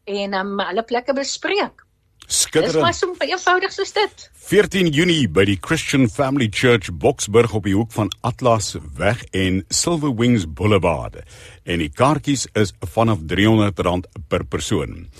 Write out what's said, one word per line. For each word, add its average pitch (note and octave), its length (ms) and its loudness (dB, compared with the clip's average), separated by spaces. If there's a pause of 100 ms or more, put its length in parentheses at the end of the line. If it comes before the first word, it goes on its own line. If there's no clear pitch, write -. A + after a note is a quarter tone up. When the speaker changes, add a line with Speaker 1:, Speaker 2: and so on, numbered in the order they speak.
Speaker 1:
en, G3 280 -6
ehm, G3 260 -4
hulle F#3+ 240 -2
plekke B3 300 -2
bespreek. C#4 720 -4 (460)
Speaker 2:
Skitterend. - 420 2
Speaker 1:
Dis D#3 80 4
maar E4+ 120 4
so F4+ 260 -4
eenvoudig F4+ 540 0
soos G4 180 -6
dit. - 380 -2 (180)
Speaker 2:
Veertien F#3+ 400 0
Juni D#3+ 400 0
by F2+ 180 2
die G2+ 140 0
Christian C#3 500 0
Family C3+ 420 0
Church, A#2+ 420 2
Boksburg, G#2+ 600 2
op G#2+ 100 -2
die G2 120 0
hoek A2 160 0
van G#2 200 -2 (100)
Atlasweg G#2+ 1040 -2 (100)
en F#2 340 0
Silver D3+ 460 0
Wings A#2 320 2
Boulevard. D#2+ 720 0 (480)
En E2+ 180 -2
die D2 80 -4
kaartjies C#3 640 0
is G#2 160 2 (220)
vanaf A2 340 2
driehonderd G2+ 520 2
rand F2 280 -2 (220)
per - 160 -2
persoon - 640 -6 (100)